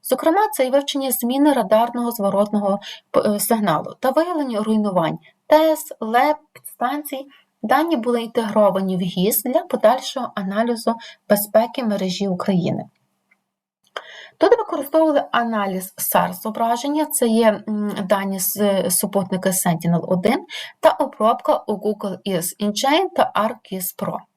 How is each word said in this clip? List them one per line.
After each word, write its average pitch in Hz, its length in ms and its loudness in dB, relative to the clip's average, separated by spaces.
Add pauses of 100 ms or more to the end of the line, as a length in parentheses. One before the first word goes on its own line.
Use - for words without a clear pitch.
Зокрема, 330 500 2
це 254 140 0
і - 20 -4
вивчення 277 420 -2
зміни 269 420 2
радарного 233 580 0
зворотного 202 680 0 (320)
п-, - 140 2
е, 208 140 0
сигналу 208 600 0
та 254 100 0
виявлення 285 540 -2
руйнувань 196 560 0 (280)
тес, 311 520 4
леп, 254 380 2 (160)
підстанцій. 277 760 -8 (360)
Дані 294 320 2
були 233 260 -2
інтегровані 208 760 0
в - 20 -2
гіс 185 440 0
для 269 160 0
подальшого 247 760 0
аналізу 220 600 -2 (340)
безпеки 220 540 2
мережі 196 440 -2
України. 180 580 -2 (1500)
Тут 415 200 6
використовували 311 760 2
аналіз 202 680 -2
сар 175 360 0
зображення, 240 720 -2
це 262 220 0
є, 220 400 2
м, 208 240 -4 (180)
дані 196 300 0
з, - 180 -4
е, 196 340 0
супутника 190 640 -2
Сентінел 170 540 0
один 190 380 0 (340)
та - 100 6
обробка - 800 0
у 214 60 -2
Google 202 440 -4 (100)
Earth 175 320 -4
Engine 269 560 0
та - 180 2
арк 226 240 -2 (140)
гіс 185 260 -8
Pro. 175 200 -6 (200)